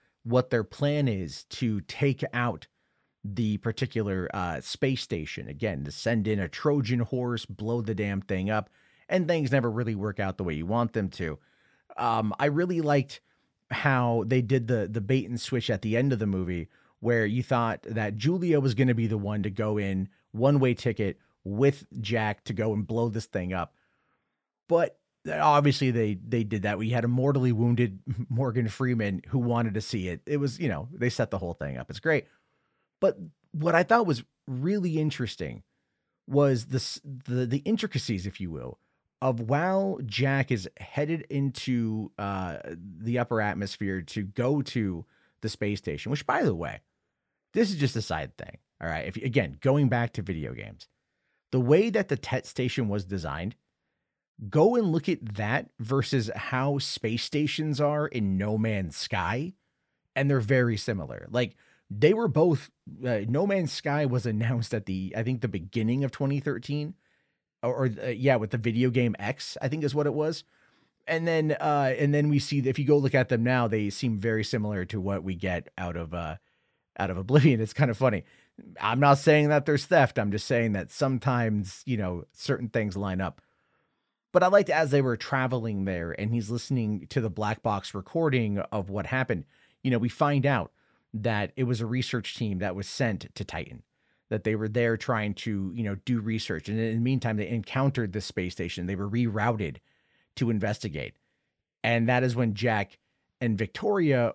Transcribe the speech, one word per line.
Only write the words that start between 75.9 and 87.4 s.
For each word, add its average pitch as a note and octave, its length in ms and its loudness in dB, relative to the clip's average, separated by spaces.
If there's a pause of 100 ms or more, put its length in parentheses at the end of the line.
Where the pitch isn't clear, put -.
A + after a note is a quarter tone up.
of, E2+ 180 -8
uh, E2+ 220 -6 (640)
out F#2+ 120 -2
of F2+ 80 -4
Oblivion. B2+ 420 6
It's A2 120 -4
kind C3+ 180 2
of G#2+ 60 -4
funny. A#2+ 280 2 (560)
I'm A2 200 2
not C#3+ 180 8
saying D3+ 300 6
that D3 180 2
there's D3 200 2
theft. D3 320 4
I'm G#2 120 2
just G2+ 160 -4
saying A#2 260 2
that F#2 180 -4
sometimes, A#2+ 960 0
you B2+ 100 -2
know, F2+ 360 -4
certain - 360 -4
things G#2+ 280 -2
line G2 240 -2
up. F2+ 200 -6 (920)
But F3 100 6
I F3+ 40 6
liked G3 240 6
as D#3 200 4
they C#3 120 6
were B2+ 140 2
traveling A2+ 680 -2
there E2+ 260 -2
and G#2+ 200 -2
he's A2 180 0
listening A2+ 580 -2
to - 120 -2
the A2 100 0
black G#2+ 320 -2